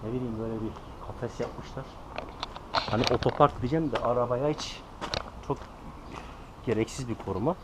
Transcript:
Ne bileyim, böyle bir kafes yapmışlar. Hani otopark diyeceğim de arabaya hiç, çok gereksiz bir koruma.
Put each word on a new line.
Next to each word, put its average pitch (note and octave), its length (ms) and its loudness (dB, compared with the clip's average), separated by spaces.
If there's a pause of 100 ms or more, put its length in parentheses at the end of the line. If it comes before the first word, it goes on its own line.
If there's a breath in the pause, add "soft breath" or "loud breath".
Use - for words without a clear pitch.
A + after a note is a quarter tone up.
Ne G#2+ 60 -2
bileyim, A#2+ 300 0
böyle A2+ 140 -2
bir A2 180 -2 (360)
kafes - 320 -4
yapmışlar. - 460 -4 (840)
Hani - 320 4 (100)
otopark - 480 6
diyeceğim D3 300 4
de - 60 2
arabaya A#2+ 520 4
hiç, - 320 -2 (680)
çok C#3 100 2 (1080 loud breath)
gereksiz A2+ 440 2
bir A2 60 0 (100)
koruma. G#2 380 2